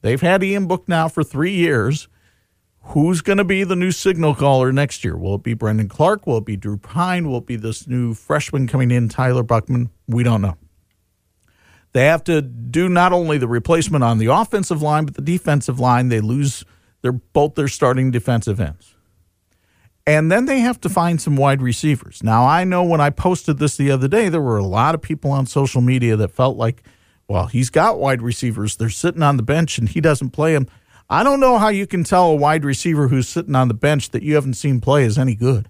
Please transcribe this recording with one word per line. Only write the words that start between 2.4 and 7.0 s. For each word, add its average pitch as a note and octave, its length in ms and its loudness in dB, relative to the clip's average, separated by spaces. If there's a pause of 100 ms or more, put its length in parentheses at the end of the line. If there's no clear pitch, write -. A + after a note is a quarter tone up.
Who's D#3+ 340 0
gonna G3+ 220 0
be F#3+ 200 -2
the F#3 100 -4
new F3+ 160 -2
signal E3 440 0
caller C3 360 2
next C#3 320 -2
year? D#2+ 140 -4
Will F#2+ 200 -4
it G2+ 60 -8
be A#2 120 -4
Brendan G#2+ 340 -2
Clark? F#3 380 0
Will B2 100 -2
it G#2+ 80 -4
be G#2+ 120 -8
Drew G#2 200 -8
Pine? F3 520 -4